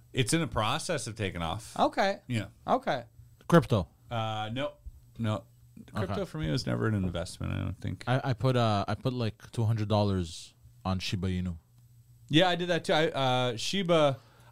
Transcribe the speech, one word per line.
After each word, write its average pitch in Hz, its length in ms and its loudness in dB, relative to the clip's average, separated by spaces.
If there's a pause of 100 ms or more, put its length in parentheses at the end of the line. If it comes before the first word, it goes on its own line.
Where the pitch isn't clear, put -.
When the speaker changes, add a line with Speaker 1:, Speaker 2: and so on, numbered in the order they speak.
(120)
Speaker 1:
It's 135 200 0
in 165 80 4
the 156 60 0
process 120 600 -2
of 110 80 -8
taking 87 280 -4
off. 87 360 -6
Speaker 2:
Okay. 233 480 2
Speaker 1:
Yeah. 110 200 -2 (200)
Speaker 2:
Okay. 175 360 0 (460)
Speaker 3:
Crypto. 123 380 4 (240)
Speaker 1:
Uh, 110 420 -4
no, 139 200 -4 (460)
no. 110 240 -2 (520)
Crypto 139 200 -2
Speaker 3:
Okay. 196 100 -2
Speaker 1:
for - 140 -8
me 156 120 -2
was 131 160 -2
never 117 200 0
an 110 80 2
investment, 90 580 -2
I 95 60 -2
don't 95 220 -4
think. 98 260 -6
Speaker 3:
I, 127 180 2
I 135 80 0
put, 127 240 0
uh, 110 320 2
I 104 60 -2
put, 127 180 -2
like, 117 400 -6
two 117 120 0
hundred 107 240 0
dollars 101 680 0 (300)
on 92 160 0
Shiba 92 280 -2
Inu. 90 280 -2 (720)
Speaker 1:
Yeah, 165 200 6
I 175 60 2
did 175 140 -2
that 170 160 0
too. 196 80 0
I, 160 160 4
uh, 127 480 0
Shiba, 160 640 2 (340)